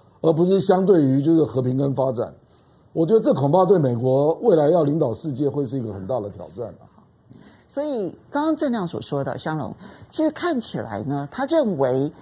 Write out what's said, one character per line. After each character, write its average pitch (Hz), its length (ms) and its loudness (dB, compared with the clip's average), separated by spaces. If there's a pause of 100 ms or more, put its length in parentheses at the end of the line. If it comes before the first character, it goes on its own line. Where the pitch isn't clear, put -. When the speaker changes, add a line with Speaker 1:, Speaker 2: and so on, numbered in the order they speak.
(220)
Speaker 1:
而 - 120 4
不 165 120 2
是 190 140 4
相 190 260 2
对 175 180 6
于 135 180 2
就 160 120 2
是 160 100 4
和 135 180 -2
平 127 140 -2
跟 139 180 0
发 131 180 0
展， 110 220 -6 (600)
我 165 120 0
觉 160 80 2
得 226 60 6
这 233 140 4
恐 139 180 0
怕 180 140 4
对 185 120 6
美 131 180 2
国 131 460 2
未 226 140 4
来 151 140 4
要 170 140 4
领 143 140 0
导 135 160 0
世 147 200 -8
界 139 160 -2
会 139 160 -4
是 127 140 -6
一 - 20 -4
个 110 100 -8
很 98 160 -10
大 127 120 -4
的 101 100 -8
挑 87 260 -14
战 110 120 -10
啊。 - 180 -20 (840)
Speaker 2:
所 - 160 -6
以 240 320 -4 (160)
刚 294 140 -2
刚 311 100 0
正 294 160 -2
亮 202 160 -2
所 - 140 -8
说 139 220 -4
的， 135 140 -6
香 156 200 -6
龙， 143 160 -8 (360)
其 - 140 -4
实 311 80 0
看 311 280 -4
起 - 200 -6
来 110 240 -8
呢， 143 280 -6
他 269 140 -6
认 262 320 0
为 135 340 0 (100)